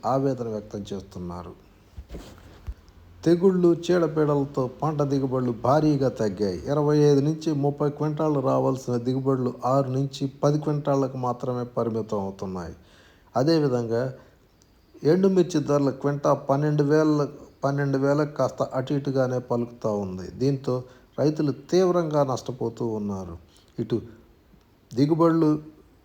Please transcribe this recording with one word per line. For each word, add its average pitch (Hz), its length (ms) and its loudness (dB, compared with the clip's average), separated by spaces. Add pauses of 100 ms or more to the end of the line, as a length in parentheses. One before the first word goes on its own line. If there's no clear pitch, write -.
ఆవేదన 127 420 0
వ్యక్తం 104 440 -8
చేస్తున్నారు. 90 720 -12 (1600)
తెగుళ్ళు, 175 440 4
చీడపీడలతో 147 1000 0 (120)
పంట 147 200 -2
దిగుబడులు 131 500 0
భారీగా 139 560 2
తగ్గాయి. 98 580 -2
ఇరవై 147 320 2
ఐదు 147 220 6
నుంచి 160 320 -2
ముప్పై 143 380 0
క్వింటాళ్లు 151 500 -2
రావాల్సిన 131 560 0
దిగుబడులు 131 580 0 (100)
ఆరు 127 260 2
నుంచి 139 360 -2
పది 147 320 0
క్వింటాళ్లకు 143 580 0
మాత్రమే 123 480 -4
పరిమితం 113 560 -4
అవుతున్నాయి. 92 540 -8 (600)
అదేవిధంగా 127 760 0 (920)
ఎండుమిర్చి 180 560 4
ధరల 143 300 2
క్వింటా 143 440 0
పన్నెండు 147 480 2
వేల, 151 460 4 (360)
పన్నెండు 139 340 0
వేలకు 147 340 2
కాస్త 131 300 -2
అటు 131 320 -4
ఇటుగానే 131 440 0
పలుకుతా 120 520 -4
ఉంది. 92 400 -4
దీంతో 127 540 -2 (340)
రైతులు 151 340 0
తీవ్రంగా 170 720 2
నష్టపోతూ 123 600 -4
ఉన్నారు. 98 520 -6 (400)
ఇటు 113 240 -2 (920)
దిగుబడులు 156 680 4 (420)